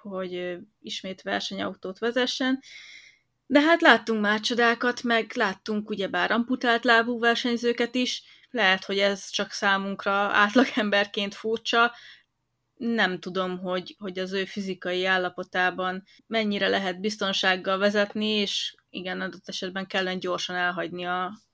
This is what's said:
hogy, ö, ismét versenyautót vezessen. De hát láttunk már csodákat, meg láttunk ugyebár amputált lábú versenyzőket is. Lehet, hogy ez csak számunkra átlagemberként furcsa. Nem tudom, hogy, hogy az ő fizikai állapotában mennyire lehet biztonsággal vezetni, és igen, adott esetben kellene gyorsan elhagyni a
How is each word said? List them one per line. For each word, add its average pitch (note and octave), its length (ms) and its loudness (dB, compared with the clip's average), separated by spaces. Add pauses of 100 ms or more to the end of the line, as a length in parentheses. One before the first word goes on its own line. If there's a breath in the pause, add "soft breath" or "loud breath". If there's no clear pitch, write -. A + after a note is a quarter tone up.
hogy, F#3 320 -8
ö, F3+ 220 -6 (240)
ismét F#3+ 420 -10
versenyautót F#3+ 760 -6
vezessen. B3+ 640 0 (840 loud breath)
De C#4+ 140 6
hát E4 200 6
láttunk A3+ 400 6
már G#3 200 2
csodákat, A#3+ 640 2
meg A3+ 320 0
láttunk G#3+ 560 -2
ugyebár F3+ 400 -2
amputált A#3 540 2
lábú A#3 340 4
versenyzőket A#3+ 760 0
is. B3+ 280 -2 (280 loud breath)
Lehet, F#3+ 340 2
hogy G3 140 -2
ez G3+ 320 0
csak G3 200 -4
számunkra G3 640 0
átlagemberként G#3 1200 2
furcsa. A#3 580 0 (840 loud breath)
Nem G#3 460 0
tudom, F#3 380 -4
hogy, F#3 400 -6
hogy F#3 200 -8
az F#3 140 -6
ő G3 120 -2
fizikai F#3 600 -4
állapotában F#3 1000 -2 (220 soft breath)
mennyire G#3 420 0
lehet F#3+ 320 0
biztonsággal F#3+ 760 0
vezetni, G#3 480 0
és G#3 480 -2 (160)
igen, F#3 300 -8
adott F#3 280 -10
esetben F#3 380 -6
kellene F#3 320 -2
gyorsan F3+ 380 -4
elhagyni F3 500 -2
a F3+ 260 -2 (220)